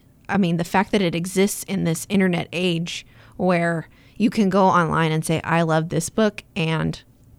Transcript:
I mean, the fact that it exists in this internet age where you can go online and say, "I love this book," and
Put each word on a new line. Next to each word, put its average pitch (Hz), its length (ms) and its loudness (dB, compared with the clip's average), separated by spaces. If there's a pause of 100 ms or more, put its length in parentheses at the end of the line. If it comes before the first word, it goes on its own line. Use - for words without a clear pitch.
(280)
I 196 100 -2
mean, 170 200 2
the 165 60 -2
fact 196 280 0
that 208 100 2
it 165 120 0
exists 185 520 0
in 185 180 -4
this 165 260 -4
internet 180 420 0
age 170 540 -4 (300)
where 170 520 0 (300)
you 208 140 2
can 202 180 2
go 190 160 4
online 160 460 2
and 160 120 0
say, 160 200 -2
"I 165 180 0
love 160 280 0
this 160 200 -2
book," 214 340 0 (120)
and 160 460 -2 (380)